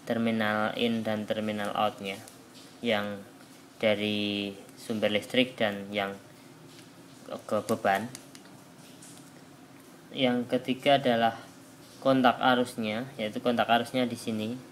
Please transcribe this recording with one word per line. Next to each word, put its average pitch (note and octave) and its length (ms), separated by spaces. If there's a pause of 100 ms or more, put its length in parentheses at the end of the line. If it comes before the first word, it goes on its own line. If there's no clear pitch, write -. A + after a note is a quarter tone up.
terminal A2 720
in A2+ 320
dan G#2+ 160
terminal G#2+ 480
outnya G2+ 480 (640)
yang G#2 400 (560)
dari G#2 720 (240)
sumber G#2+ 320
listrik G#2 480
dan G2+ 340
yang G2+ 240 (1160)
ke, - 160
ke A2 160
beban. G#2 480 (2000)
Yang B2 480
ketiga C3+ 400
adalah A#2 400 (640)
kontak C3 400
arusnya, B2 720
yaitu A2 240
kontak A#2 320
arusnya A#2+ 320
di A#2 160
sini. A2 400 (120)